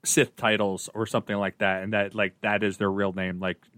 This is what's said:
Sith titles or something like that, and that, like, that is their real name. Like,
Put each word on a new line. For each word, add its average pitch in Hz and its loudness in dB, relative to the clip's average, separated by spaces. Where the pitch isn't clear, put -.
Sith - 2
titles 104 0
or 110 -4
something 107 -2
like 98 -2
that, 95 0
and 101 -6
that, 101 0
like, 98 -2
that 104 0
is 98 0
their 101 2
real 98 0
name. 92 -4
Like, 92 -2